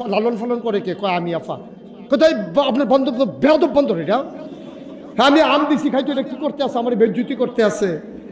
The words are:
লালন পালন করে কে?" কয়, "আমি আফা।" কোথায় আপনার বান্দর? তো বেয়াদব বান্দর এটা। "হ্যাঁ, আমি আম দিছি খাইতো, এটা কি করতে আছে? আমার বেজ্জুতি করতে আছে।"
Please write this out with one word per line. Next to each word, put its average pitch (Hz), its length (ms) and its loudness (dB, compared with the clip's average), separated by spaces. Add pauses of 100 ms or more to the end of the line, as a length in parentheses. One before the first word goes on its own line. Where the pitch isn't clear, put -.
লালন 214 280 0
পালন 233 240 -4
করে 208 200 -2
কে?" 180 140 -6
কয়, 196 160 -4
"আমি 175 240 -2
আফা।" 151 240 -6 (520)
কোথায় 311 240 6 (340)
আপনার 262 180 0
বান্দর? 269 260 2
তো 254 120 0
বেয়াদব 285 500 4
বান্দর 220 240 2
এটা। 170 200 0 (1000)
"হ্যাঁ, 240 100 4
আমি 285 140 6
আম 294 280 4
দিছি 285 220 0
খাইতো, 269 220 0
এটা 262 100 0
কি - 140 -6
করতে 285 280 -4
আছে? 233 140 -2
আমার 233 180 0
বেজ্জুতি 226 380 0
করতে 233 300 0
আছে।" 190 360 0 (320)